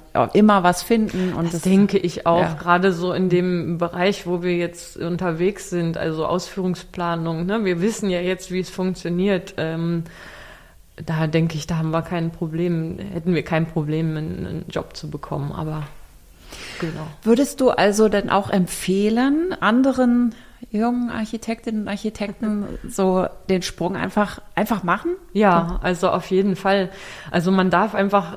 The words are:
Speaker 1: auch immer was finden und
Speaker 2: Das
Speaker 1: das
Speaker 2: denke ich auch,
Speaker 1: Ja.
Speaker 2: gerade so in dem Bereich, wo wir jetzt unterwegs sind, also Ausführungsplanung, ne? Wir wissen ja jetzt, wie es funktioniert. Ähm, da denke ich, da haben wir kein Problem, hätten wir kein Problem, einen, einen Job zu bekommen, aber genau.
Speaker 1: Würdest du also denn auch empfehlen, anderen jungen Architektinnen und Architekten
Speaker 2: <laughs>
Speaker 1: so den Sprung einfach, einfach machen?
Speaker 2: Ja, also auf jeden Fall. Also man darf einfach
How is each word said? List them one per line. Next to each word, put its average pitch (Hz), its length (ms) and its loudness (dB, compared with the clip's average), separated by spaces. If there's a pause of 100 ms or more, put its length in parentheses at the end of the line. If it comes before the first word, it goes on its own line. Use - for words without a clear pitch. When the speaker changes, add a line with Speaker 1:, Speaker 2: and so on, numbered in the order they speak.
(140)
Speaker 1:
auch 120 200 2
immer 208 280 6
was 180 200 2
finden 185 520 0
und 170 120 0
Speaker 2:
Das 170 80 -2
Speaker 1:
das 165 80 -4
Speaker 2:
denke 196 360 6
ich - 280 -2
auch, 170 140 6
Speaker 1:
Ja. 165 140 0
Speaker 2:
gerade 180 380 4
so 175 200 -2
in 185 160 2
dem 180 480 2
Bereich, 180 500 0
wo 175 160 -2
wir 180 140 0
jetzt 170 400 -6
unterwegs 175 720 -2
sind, 170 300 -2
also 160 280 -2
Ausführungsplanung, 170 1200 -4
ne? 208 200 -2
Wir 175 180 0
wissen 220 260 -2
ja 180 120 0
jetzt, 180 320 -4
wie 180 80 -2
es 175 100 -8
funktioniert. 185 880 -2
Ähm, 165 460 -2 (1000)
da 160 220 -2
denke 160 300 0
ich, 147 100 -6
da 170 100 -4
haben 160 140 -2
wir 160 120 0
kein 165 280 -4
Problem, 165 680 -4
hätten 180 360 -2
wir 156 80 2
kein 165 240 0
Problem, 156 500 -2
einen, 160 300 -6
einen - 240 -8
Job - 260 -8
zu 151 140 -12
bekommen, 143 420 -8
aber 156 300 -6 (1000)
genau. 160 260 -6 (160)
Speaker 1:
Würdest 240 380 2
du 254 100 6
also 208 380 4
denn 202 220 0
auch 196 200 2
empfehlen, 226 1080 2
anderen 240 760 4 (360)
jungen 240 400 0
Architektinnen 220 720 -6
und 196 60 -6
Architekten 208 760 -4 (100)
Speaker 2:
<laughs> - 140 -10
Speaker 1:
so 185 380 2 (240)
den 185 100 4
Sprung 175 340 -4
einfach, - 460 -2 (140)
einfach 208 280 0
machen? 196 300 0 (220)
Speaker 2:
Ja, 175 480 4
also 180 260 2
auf - 220 0
jeden 190 260 2
Fall. 196 320 2 (420)
Also 175 220 2
man 185 180 4
darf 196 240 2
einfach 196 420 0